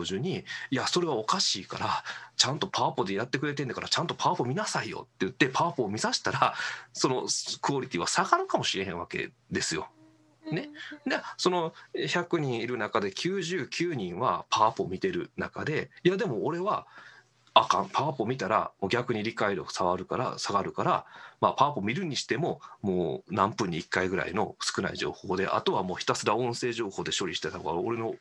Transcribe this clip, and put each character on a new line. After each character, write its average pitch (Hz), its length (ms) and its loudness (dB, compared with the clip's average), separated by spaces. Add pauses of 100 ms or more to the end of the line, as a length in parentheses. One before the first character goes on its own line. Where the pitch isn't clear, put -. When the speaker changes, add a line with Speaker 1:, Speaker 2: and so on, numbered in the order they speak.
Speaker 1:
授 95 160 -2
に、 147 220 -4 (280)
「い 135 40 2
や、 113 120 0
そ 180 140 2
れ 170 60 0
は 147 80 0
お 110 80 -2
か - 160 2
し - 220 0
い - 40 -12
か - 120 -8
ら、 - 260 0 (320)
ち - 100 6
ゃ 127 80 0
ん 151 60 -4
と 98 80 -2
パ 117 180 0
ワ 156 60 2
ポ 117 140 0
で 98 80 -2
や 98 100 0
っ 131 40 -4
て 135 120 -2
く 147 80 -2
れ 143 60 -2
て 143 100 -4
ん 131 40 -2
だ 107 60 -6
か - 80 -6
ら、 - 60 -6
ち - 100 2
ゃ 151 60 0
ん 170 40 -2
と 170 60 -4
パ - 180 2
ワ 180 40 2
ポ 143 100 0
見 123 80 0
な 214 120 -2
さ - 180 -2
い 107 60 -6
よ」 - 260 -10
っ - 20 -20
て 95 80 2
言 92 40 0
っ - 20 -2
て、 - 160 4
パ 139 180 2
ワ 170 60 0
ポ 131 140 -2
を 95 40 -2
見 107 100 -2
さ 247 140 2
し - 60 0
た - 120 0
ら、 135 220 4 (380)
そ - 180 2
の 113 180 0 (340)
ク 143 140 0
オ 131 60 0
リ - 60 -6
テ - 100 -2
ィ - 40 0
は 165 60 0
下 - 180 2
が 339 120 6
る 381 80 0
か - 120 2
も 147 60 0
し - 140 0
れ 95 80 0
へ 95 40 -4
ん 87 100 -4
わ 85 80 -6
け - 240 -4 (180)
で - 120 0
す - 120 0
よ。 78 160 -4 (600)
ね。 - 0 -
Speaker 2:
う 247 40 0
ん - 20 0
う 285 40 -2
ん 294 60 -12 (380)
う - 20 -4
ん。 - 20 -2
Speaker 1:
で、 302 160 0 (120)
そ - 120 2
の 170 240 0 (340)
百 170 340 0
人 127 180 0
い 113 80 -2
る 123 100 -2
中 107 220 0
で 101 140 0
九 190 280 -2
十 165 260 -2
九 170 280 -2
人 90 240 -4
は 113 300 2
パ - 160 6
ワ 113 80 6
ポ 95 120 -2
見 90 140 -6
て 95 100 2
る 87 280 -4
中 85 260 -6
で、 135 280 -2 (120)
「い 170 60 6
や、 190 80 2
で 220 80 0
も 107 200 -2
俺 160 140 0
は 185 260 -2 (720)
あ 113 100 10
か 98 160 2
ん。 95 80 -6
パ - 160 0
ワ 156 80 0
ポ 110 120 0
見 127 120 0
た 95 100 -2
ら 95 240 2 (100)
も 98 60 0
う - 20 -2
逆 120 240 2
に 107 80 0
理 110 140 -2
解 101 200 2
力 87 160 -6
下 - 140 0
が 90 100 6
る 92 100 -4
か - 120 -2
ら、 107 220 -2
下 - 140 -2
が 98 100 2
る 82 80 -4
か 101 120 -2
ら、 143 220 2 (340)
ま 180 100 6
あ、 170 40 2
パ - 140 6
ワ 147 60 0
ポ 101 80 -2
見 107 120 0
る 185 100 -2
に 147 120 -2
し - 100 -4
て - 120 0
も、 143 240 0 (200)
も 90 460 0
う 87 60 -6
何 104 200 4
分 98 160 0
に 82 80 -2
一 - 100 -6
回 92 220 0
ぐ 95 60 0
ら 78 120 0
い 85 60 -6
の - 260 -2
少 - 220 -2
な 92 100 -2
い - 60 -8
情 - 140 -2
報 92 260 -4
で、 95 100 2
あ - 140 2
と 190 120 0
は 104 100 0
も 90 120 -2
う - 20 -6
ひ - 80 -6
た 123 100 2
す - 100 -6
ら 107 100 4
音 120 200 0
声 120 180 -2
情 113 160 -2
報 92 140 -6
で 80 140 -4
処 98 100 0
理 85 80 -4
し - 40 -4
て 80 120 -4
た 85 80 -8
方 78 60 -10
が、 80 80 0
俺 107 240 0
の 113 240 -2